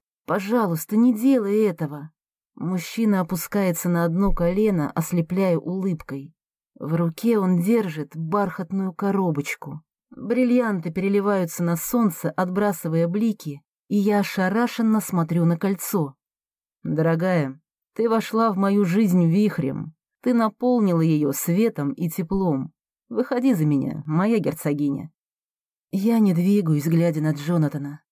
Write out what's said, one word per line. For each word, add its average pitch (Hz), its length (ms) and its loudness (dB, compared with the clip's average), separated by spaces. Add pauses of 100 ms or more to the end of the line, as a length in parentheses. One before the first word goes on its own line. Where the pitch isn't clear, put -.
(260)
пожалуйста, 202 720 -2
не 240 160 6
делай 220 520 2
этого!" 156 440 -4 (460)
Мужчина 185 640 -2
опускается 180 680 -2
на 170 160 2
одно 180 300 2
колено, 180 580 0
ослепляя 175 680 0
улыбкой. 160 760 -6 (460)
В 151 160 -4
руке 175 420 0
он 185 220 2
держит 175 560 0
бархатную 185 800 -4
коробочку. 165 880 -2 (280)
Бриллианты 233 840 0
переливаются 196 720 0
на 170 120 0
солнце, 202 560 -2
отбрасывая 180 760 -2
блики, 202 540 -4 (260)
и 202 100 0
я 208 220 4
ошарашенно 214 840 0
смотрю 170 440 0
на 170 100 4
кольцо. 170 600 -2 (680)
"Дорогая, 160 760 0 (340)
ты 226 160 0
вошла 226 420 0
в 185 60 -4
мою 196 280 2
жизнь 180 400 4
вихрем. 160 680 0 (280)
Ты 247 120 0
наполнила 220 680 2
её 151 300 2
светом 170 640 -2
и 170 160 -4
теплом. 165 640 -2 (340)
Выходи 247 460 0
за 156 120 0
меня, 143 400 0
моя 190 340 0
герцогиня". 147 720 -4 (800)
Я 220 260 0
не 202 160 4
двигаюсь, 165 540 2
глядя 165 340 2
на 156 120 2
Джонатана. 147 680 -2 (100)